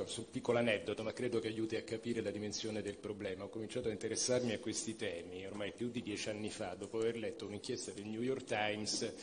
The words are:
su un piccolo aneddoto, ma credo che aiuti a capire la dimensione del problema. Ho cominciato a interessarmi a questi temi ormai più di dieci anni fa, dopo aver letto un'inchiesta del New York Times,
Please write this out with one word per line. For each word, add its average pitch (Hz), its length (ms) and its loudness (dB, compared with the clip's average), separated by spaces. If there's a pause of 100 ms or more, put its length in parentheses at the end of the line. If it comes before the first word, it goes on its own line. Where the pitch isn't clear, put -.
su - 140 -4
un - 100 -8
piccolo 120 280 4
aneddoto, 107 440 4
ma 110 80 0
credo 120 280 2
che 110 100 0
aiuti 110 260 0
a 104 80 0
capire 113 380 0
la 101 100 0
dimensione 104 500 -2
del 101 140 -2
problema. 101 480 -4
Ho 98 60 -6
cominciato 113 400 -2
a - 20 0
interessarmi 113 640 2
a 104 60 0
questi 110 360 -2
temi 90 500 -4
ormai 98 280 -4
più 120 160 0
di 120 120 -2
dieci 104 280 -2
anni 107 200 -2
fa, 92 260 -2
dopo 98 240 -2
aver 113 180 4
letto 101 300 -2
un'inchiesta 104 440 -4
del 98 140 -6
New 110 160 -2
York 127 240 0
Times, 107 680 2 (120)